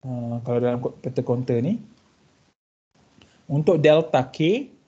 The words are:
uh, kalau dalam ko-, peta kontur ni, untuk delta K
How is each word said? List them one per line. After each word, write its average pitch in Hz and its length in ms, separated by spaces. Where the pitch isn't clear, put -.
uh, 120 400
kalau 120 160
dalam 123 240
ko-, - 160
peta 135 240
kontur 127 400
ni, 185 160
untuk 156 300
delta 151 480
K 208 420